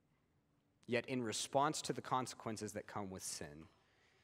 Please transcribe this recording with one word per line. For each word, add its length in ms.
Yet 200
in 160
response 600
to 100
the 80
consequences 720
that 140
come 220
with 140
sin, 440